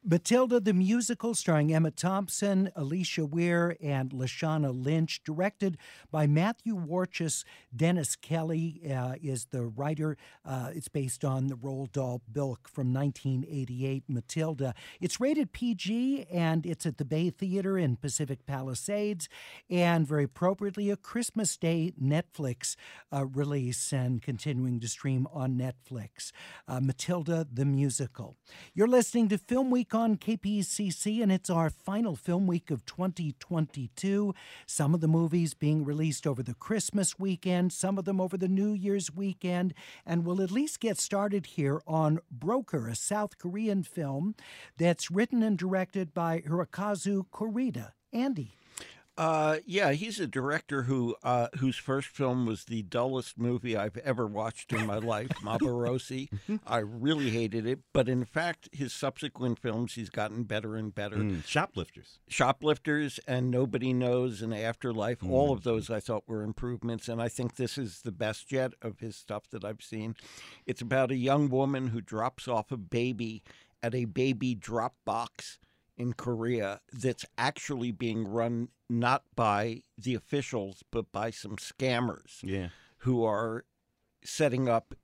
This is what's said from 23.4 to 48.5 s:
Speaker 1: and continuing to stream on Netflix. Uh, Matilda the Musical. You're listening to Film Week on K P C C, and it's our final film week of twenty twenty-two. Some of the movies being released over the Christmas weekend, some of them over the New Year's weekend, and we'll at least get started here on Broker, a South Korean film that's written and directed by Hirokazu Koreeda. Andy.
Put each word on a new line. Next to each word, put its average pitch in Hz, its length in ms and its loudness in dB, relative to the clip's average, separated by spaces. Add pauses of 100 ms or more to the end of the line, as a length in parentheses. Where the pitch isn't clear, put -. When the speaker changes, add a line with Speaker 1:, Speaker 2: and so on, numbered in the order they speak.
Speaker 1:
and 127 300 0
continuing 127 580 -2
to 117 80 -6
stream 131 460 0
on 131 240 0
Netflix. 127 760 -8 (340)
Uh, 127 140 -4
Matilda 160 720 0
the 131 140 0
Musical. 135 720 0 (360)
You're 214 140 6
listening 240 400 6
to 202 100 4
Film 254 320 0
Week 247 280 2
on 226 180 4
K 220 220 -2
P 208 240 0
C 190 300 -2
C, 214 320 -2
and 190 80 6
it's 185 180 2
our 165 220 4
final 202 440 -2
film 180 300 2
week 175 240 0
of 131 160 -2
twenty 175 540 -4
twenty-two. 175 920 0 (340)
Some 151 260 4
of 170 80 4
the 160 60 4
movies 165 480 4
being 151 280 2
released 147 440 0
over 131 160 0
the 123 100 -6
Christmas - 640 0
weekend, 180 560 2
some 190 240 0
of 185 80 -4
them 190 160 2
over 185 160 0
the 185 100 0
New 196 260 4
Year's 196 380 0
weekend, 180 600 0 (320)
and 170 180 2
we'll 180 200 0
at 180 80 0
least 277 280 0
get 214 200 0
started 202 480 0
here 143 400 0
on 160 320 4 (100)
Broker, 151 580 -2
a 117 80 -2
South 208 440 -2
Korean 196 420 0
film 156 540 -2 (420)
that's 170 320 2
written 226 320 2
and 220 160 4
directed 185 560 -2
by 170 280 0
Hirokazu 190 920 -2
Koreeda. 220 600 -4 (200)
Andy. 233 380 -2 (680)